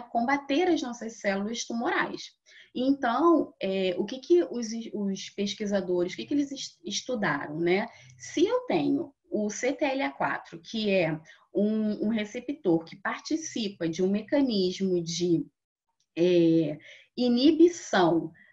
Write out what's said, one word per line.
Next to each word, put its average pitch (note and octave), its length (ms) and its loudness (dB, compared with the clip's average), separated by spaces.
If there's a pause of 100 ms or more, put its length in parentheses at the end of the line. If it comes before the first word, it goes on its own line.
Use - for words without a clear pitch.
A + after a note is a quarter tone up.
(120)
Combater C#4+ 560 0
as E4 120 2
nossas A#3 340 -8
células G3+ 520 -4
tumorais. B3+ 560 -4 (540)
Então, C4+ 840 2
é, F#3+ 380 0
o G#3 80 -2
que B3+ 140 -8
que F4 240 4
os, A#3+ 240 -6 (260)
os G3 380 -4
pesquisadores, F#3+ 800 -2
o - 40 -12
que E4 100 -10
que D4 80 -2
eles C#4+ 160 0
es-, - 340 -12
estudaram, F3 720 -4
né? F#3 300 2 (280)
Se - 300 -2
eu B4 220 2
tenho C#4+ 440 0 (200)
o G#3 180 -2
C B3+ 240 -2
T D#4 100 -6
L C4+ 200 0
A C#4 80 -4
quatro, - 480 -6
que G#3+ 320 -4
é D#3+ 280 2 (320)
um, G#3+ 540 0
um G#3+ 40 0
receptor G#3+ 760 -2
que - 100 -18
participa A3+ 920 -6
de E3 140 -2
um F#3+ 80 2
mecanismo F#3+ 920 0
de, E3 460 0 (680)
é, E3 600 4 (400)
inibição B3 1120 4 (220)